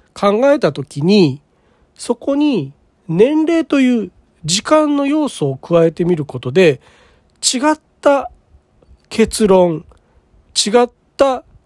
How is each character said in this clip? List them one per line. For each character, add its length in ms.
考 260
え 60
た 140
時 300
に、 400
そ 220
こ 200
に 360
年 360
齢 220
と 140
い 260
う 40
時 180
間 340
の 100
要 220
素 220
を 60
加 280
え 80
て 120
み 120
る 80
こ 160
と 120
で、 280
違 300
っ 80
た 300
結 380
論、 380
違 300
っ 60
た 280